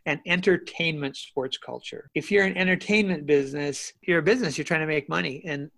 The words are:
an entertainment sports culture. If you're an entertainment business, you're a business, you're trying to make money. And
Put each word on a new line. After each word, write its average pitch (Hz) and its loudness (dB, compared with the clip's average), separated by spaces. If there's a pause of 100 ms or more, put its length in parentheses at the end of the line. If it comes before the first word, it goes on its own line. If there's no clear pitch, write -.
an 147 -2
entertainment 170 0
sports - -6
culture. - -14
If - -4
you're 202 6
an 185 -2
entertainment 185 2
business, 143 0 (120)
you're 170 2
a 156 2
business, 196 2
you're 151 -4
trying 160 0
to 156 -2
make 151 -2
money. 160 -4
And 147 -6